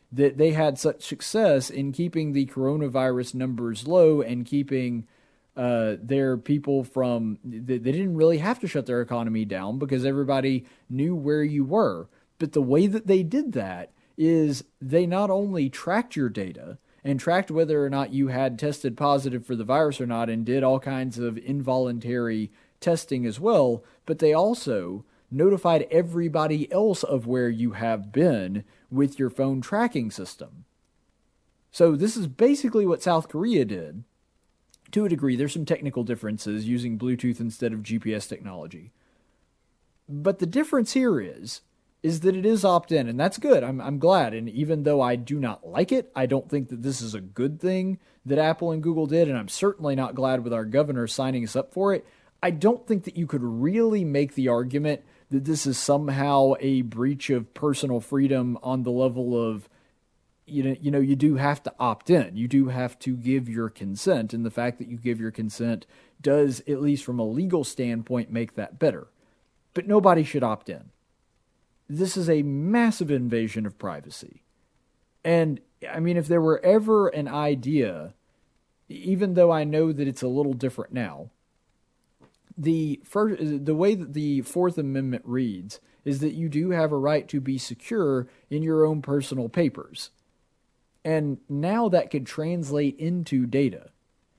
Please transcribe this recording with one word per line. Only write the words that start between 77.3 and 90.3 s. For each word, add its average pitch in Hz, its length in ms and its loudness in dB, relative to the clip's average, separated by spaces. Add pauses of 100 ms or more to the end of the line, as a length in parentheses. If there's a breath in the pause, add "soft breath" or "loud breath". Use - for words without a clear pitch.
even 185 460 -2
though 175 180 8
I 156 140 0
know 156 260 2
that 143 160 -2
it's 135 160 -6
a 131 40 -2
little 135 260 0
different 123 400 -6
now, 82 380 -8 (1300)
the 156 480 0
first, 160 600 -2
the 156 100 2
way 190 180 2
that 170 200 -6
the 147 280 0
Fourth 175 360 -2
Amendment 135 480 -4
reads 110 540 -4 (240 soft breath)
is 139 180 -4
that 151 120 0
you 160 160 -4
do 156 220 0
have 160 200 2
a 147 60 0
right 143 300 0
to 147 120 -4
be 135 180 -2
secure 131 720 -2 (220 loud breath)
in 151 140 -2
your 160 200 4
own 156 180 2
personal 131 460 -2
papers. - 600 -2 (960)